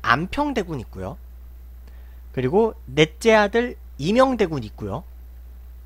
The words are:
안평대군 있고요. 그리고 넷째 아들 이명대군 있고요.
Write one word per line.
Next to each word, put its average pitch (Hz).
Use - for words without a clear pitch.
안평대군 180
있고요. 95
그리고 175
넷째 160
아들 233
이명대군 202
있고요. 107